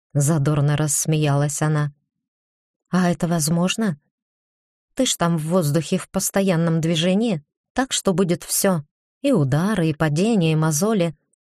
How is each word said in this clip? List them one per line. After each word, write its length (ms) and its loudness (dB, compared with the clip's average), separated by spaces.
задорно 640 2
рассмеялась 840 0
она. 300 0
А 200 2
это 180 -2
возможно? 720 -2
Ты 120 0
ж 80 -2
там 240 0
в 80 -6
воздухе 500 0
в 140 -6
постоянном 720 0
движении, 640 0
так 200 -2
что 200 -2
будет 300 0
все: 400 -2
и 100 0
удары, 560 2
и 60 0
падения, 580 0
и 40 2
мозоли. 600 0